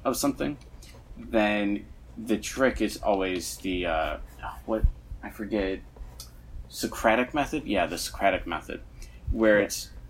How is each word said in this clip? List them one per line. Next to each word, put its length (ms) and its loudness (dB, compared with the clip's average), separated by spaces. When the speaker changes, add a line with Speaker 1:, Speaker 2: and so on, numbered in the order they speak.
Speaker 1:
of 100 2
something, 420 0
then 720 2
the 180 2
trick 440 2
is 160 0
always 600 0
the, 300 -2
uh, 300 0
what, 160 2
I 80 -8
forget, 480 -2
Socratic 600 2
method? 320 0
Yeah, 220 2
the 100 -4
Socratic 480 2
method, 360 -6
where 280 8
Speaker 2:
Yeah. 60 4
Speaker 1:
it's, 240 -6